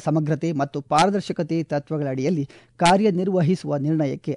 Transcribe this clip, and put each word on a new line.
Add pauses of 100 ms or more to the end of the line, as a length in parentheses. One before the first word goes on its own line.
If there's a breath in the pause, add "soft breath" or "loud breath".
ಸಮಗ್ರತೆ
ಮತ್ತು
ಪಾರದರ್ಶಕತೆ
ತತ್ವಗಳ
ಅಡಿಯಲ್ಲಿ (320 loud breath)
ಕಾರ್ಯನಿರ್ವಹಿಸುವ
ನಿರ್ಣಯಕ್ಕೆ